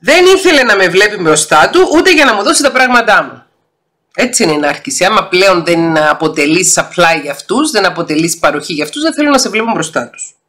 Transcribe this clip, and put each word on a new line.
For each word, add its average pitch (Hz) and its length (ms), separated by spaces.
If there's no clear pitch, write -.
Δεν 349 200
ήθελε 359 360
να 226 140
με 190 120
βλέπει 208 280
μπροστά 160 540
του, 349 240
ούτε 349 180
για 311 120
να 240 100
μου 202 80
δώσει 294 200
τα 269 100
πράγματά 233 500
μου. 127 220
Έτσι 240 280
είναι 170 100
η 151 40
νάρκηση. 147 480
Άμα 202 240
πλέον 180 360
δεν 165 340
αποτελείς 156 760
supply 165 460
για 143 100
αυτούς, 269 380
δεν 208 160
αποτελείς 165 520
παροχή 147 340
για 147 120
αυτούς, 294 180
δεν 320 120
θέλουν 294 160
να 277 80
σε 240 100
βλέπουν 220 240
μπροστά 139 380
τους. - 260